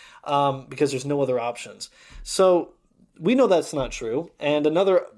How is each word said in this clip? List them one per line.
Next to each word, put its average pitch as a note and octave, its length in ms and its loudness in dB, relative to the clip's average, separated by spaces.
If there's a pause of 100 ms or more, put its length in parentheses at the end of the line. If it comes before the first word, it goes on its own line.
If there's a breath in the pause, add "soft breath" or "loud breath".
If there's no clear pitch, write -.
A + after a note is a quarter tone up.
(240 loud breath)
um, C#3+ 420 0
because C3+ 240 0
there's C3 160 -6
no C#3+ 160 -2
other B2+ 160 0
options. A#2 520 -10 (340 loud breath)
So F3+ 480 2 (480)
we G#3 160 2
know C4 100 4
that's E3+ 260 0
not C3 200 -4
true. B2 480 -6
And D3 260 0
another F3+ 400 2 (120)